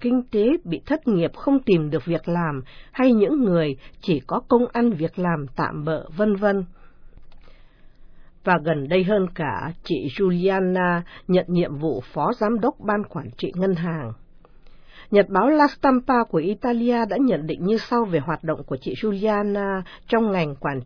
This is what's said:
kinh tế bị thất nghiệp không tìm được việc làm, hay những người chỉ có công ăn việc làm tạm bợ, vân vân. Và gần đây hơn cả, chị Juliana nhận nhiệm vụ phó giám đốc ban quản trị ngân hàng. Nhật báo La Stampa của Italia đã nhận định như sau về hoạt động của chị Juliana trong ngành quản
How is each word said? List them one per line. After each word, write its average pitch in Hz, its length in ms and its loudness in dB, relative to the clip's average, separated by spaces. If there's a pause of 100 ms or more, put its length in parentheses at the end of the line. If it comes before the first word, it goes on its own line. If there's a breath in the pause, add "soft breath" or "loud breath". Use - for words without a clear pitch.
kinh 247 300 0
tế 214 180 2 (160)
bị 165 220 -4
thất 311 220 -2
nghiệp 170 280 2
không 277 260 2
tìm 160 280 2
được 156 140 -2
việc 170 240 -2
làm, 165 340 -2 (300 soft breath)
hay 254 200 4
những 240 320 4
người 165 320 2 (240 soft breath)
chỉ 151 260 0
có 175 220 -2
công 240 240 4
ăn 240 180 2
việc 165 280 -4
làm 170 280 -2 (100)
tạm 151 280 -4
bợ, 156 200 -2 (120)
vân 208 200 2
vân. 196 280 0 (1800 soft breath)
Và 180 200 4
gần 151 240 -2
đây 185 160 2
hơn 190 300 2
cả, 131 380 -4 (120)
chị 143 320 -4
Juliana 185 840 2 (280 loud breath)
nhận 180 200 4
nhiệm 170 300 0
vụ 147 240 -2 (100)
phó 151 200 0
giám 226 280 0
đốc 254 140 0 (120)
ban 208 180 -2
quản 131 320 -10
trị - 180 -6
ngân 185 200 0
hàng. 160 380 -4 (1000 soft breath)
Nhật 202 180 4
báo 196 200 2
La 302 180 6
Stampa 254 580 2
của 180 140 -2
Italia 233 720 0
đã 180 100 -2
nhận 175 260 2
định 165 180 -4
như 214 140 2
sau 233 260 0
về 175 140 0
hoạt 147 260 -4
động 151 220 -2
của 139 100 -6
chị - 180 -6
Juliana 202 880 -2 (260 loud breath)
trong 226 240 2
ngành 156 240 -2
quản 139 300 -6